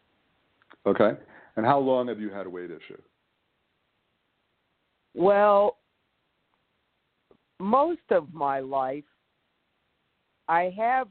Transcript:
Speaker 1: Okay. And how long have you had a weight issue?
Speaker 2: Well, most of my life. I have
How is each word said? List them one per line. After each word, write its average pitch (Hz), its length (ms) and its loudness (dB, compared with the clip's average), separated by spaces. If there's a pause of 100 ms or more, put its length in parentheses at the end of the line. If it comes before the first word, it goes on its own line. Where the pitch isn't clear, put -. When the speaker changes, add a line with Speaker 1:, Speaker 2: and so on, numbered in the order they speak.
(840)
Speaker 1:
Okay. 101 280 2 (440)
And 110 80 -4
how 139 140 2
long 131 300 0
have 107 120 -8
you 107 80 -8
had 98 160 -10
a 92 60 -12
weight 87 200 -12
issue? 82 300 -18 (2250)
Speaker 2:
Well, 202 640 4 (1800)
most 269 420 0 (100)
of 175 240 0
my 139 260 -2
life. 135 440 -4 (1400)
I 175 280 0
have 233 340 -2